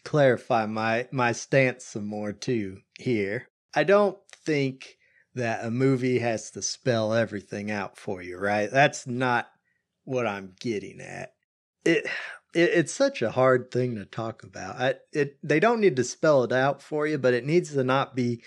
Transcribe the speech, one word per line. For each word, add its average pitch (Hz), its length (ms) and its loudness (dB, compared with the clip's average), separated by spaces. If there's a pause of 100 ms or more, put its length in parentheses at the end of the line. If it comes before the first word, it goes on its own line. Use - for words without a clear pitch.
clarify 123 640 2
my, 110 460 -2
my 120 200 2
stance 127 520 0
some 104 220 -8
more, 104 260 -6
too, 101 460 -4 (200)
here. 107 500 -2 (260)
I 151 100 2
don't 196 340 4 (120)
think 139 640 -4 (380)
that 117 300 -4
a 117 60 -4
movie 127 480 2
has 113 340 -2
to 98 100 -10
spell 110 520 -2
everything 104 560 -4
out 101 260 -6
for 92 260 -10
you, 90 160 -12
right? 104 320 0
That's 143 360 2
not 123 420 -2 (560)
what 127 220 -4
I'm 95 340 -8
getting 95 400 -6
at. 92 340 -14 (500)
It, 160 220 2 (480)
it, 170 160 4
it's 170 220 0
such 277 300 0
a 110 80 0
hard 127 400 2
thing 127 260 -2
to 98 80 -10
talk 113 380 -10
about. 95 380 -12
I, 131 140 0 (180)
it, 143 300 -4
they 147 180 2
don't 226 200 2
need 185 160 4
to 123 80 0
spell 147 400 4
it 110 80 -2
out 135 300 0
for 151 240 -4
you, 151 120 -2
but 127 160 2
it 120 100 0
needs 160 300 0
to 135 100 0
not 127 320 0
be 120 300 -2